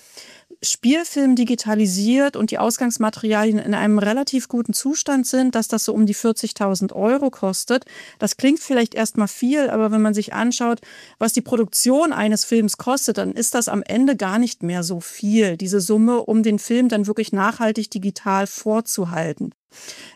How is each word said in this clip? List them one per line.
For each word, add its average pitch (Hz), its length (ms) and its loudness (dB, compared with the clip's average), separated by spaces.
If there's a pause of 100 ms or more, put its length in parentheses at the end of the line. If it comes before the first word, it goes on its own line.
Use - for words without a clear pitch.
(640)
Spielfilm 277 720 2
digitalisiert 226 1000 2
und 214 140 0
die - 60 -4
Ausgangsmaterialien 220 1000 0
in 202 160 -2
einem 208 240 4
relativ 240 500 0
guten 233 240 -2
Zustand 269 540 0
sind, 254 280 0
dass 226 140 0
das 226 160 -2
so 214 80 -2
um 214 140 4
die 202 80 2
vierzigtausend 202 800 -2
Euro 254 340 2
kostet. 240 560 -2 (340)
Das - 200 -2
klingt 277 220 2
vielleicht 240 340 0
erstmal 220 340 -2
viel, 269 400 0
aber 220 220 0
wenn 220 100 2
man 214 140 2
sich 208 180 -4
anschaut, 233 480 -2 (380)
was 220 160 0
die 247 80 0
Produktion 254 720 0
eines 214 320 0
Films 220 320 0
kostet, 254 400 -2
dann 190 140 -4
ist 233 220 -4
das 240 140 0
am 208 140 -2
Ende 254 340 2
gar 196 220 0
nicht 240 240 -2
mehr 175 220 -2
so 170 160 -6
viel, 202 580 0
diese 190 220 0
Summe, 220 420 2
um 220 200 2
den 214 160 2
Film 240 300 2
dann 208 180 0
wirklich 214 260 -2
nachhaltig 214 580 0
digital 196 560 -2
vorzuhalten. 175 1040 -4 (640)